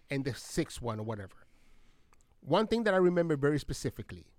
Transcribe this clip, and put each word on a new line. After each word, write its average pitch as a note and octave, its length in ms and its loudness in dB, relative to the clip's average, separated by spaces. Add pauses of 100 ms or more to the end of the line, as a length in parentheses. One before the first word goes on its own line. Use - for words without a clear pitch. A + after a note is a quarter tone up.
and C#3 160 -2
the B2+ 80 -4
sixth - 480 -6
one A2 180 -4
or G#2+ 40 -6
whatever. G#2 320 -8 (1040)
One F#3+ 260 2
thing A3+ 180 0
that G3+ 80 4
I F#3 40 6
remember F3 380 4
very C#3+ 240 2
specifically, - 680 -8 (140)